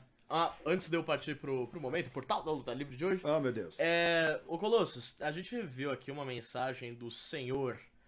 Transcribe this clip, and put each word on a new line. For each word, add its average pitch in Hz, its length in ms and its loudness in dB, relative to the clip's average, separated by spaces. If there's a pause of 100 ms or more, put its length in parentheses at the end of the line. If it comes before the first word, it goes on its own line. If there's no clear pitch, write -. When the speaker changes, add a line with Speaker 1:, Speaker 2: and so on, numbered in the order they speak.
(300)
Speaker 1:
Ah, 160 240 2 (120)
antes 180 240 2
de 165 80 4
eu 160 60 2
partir 151 340 0
pro, 131 300 -2
pro 160 120 -10
momento, 147 320 -2
portal - 320 0
da 160 80 -2
luta 131 220 -2
livre 135 240 -6
de 151 80 -2
hoje. 190 200 2
Speaker 2:
Ah, 151 140 4
meu 131 120 4
Deus. 104 280 -4
Speaker 1:
É, 165 680 4
ô 165 100 -2
Colossus, 190 640 2
a 147 120 0
gente 185 300 -4
viu 139 300 -2
aqui 135 200 -6
uma 143 140 -6
mensagem 123 680 -4
do 120 160 -8
senhor, 131 680 -2 (280)